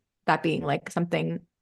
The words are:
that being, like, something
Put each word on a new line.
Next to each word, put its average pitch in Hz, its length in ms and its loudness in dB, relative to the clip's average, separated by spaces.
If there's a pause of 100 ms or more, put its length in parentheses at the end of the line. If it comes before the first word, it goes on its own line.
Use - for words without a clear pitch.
(260)
that 156 160 4
being, 160 220 0
like, 147 260 -2
something 170 520 -2 (200)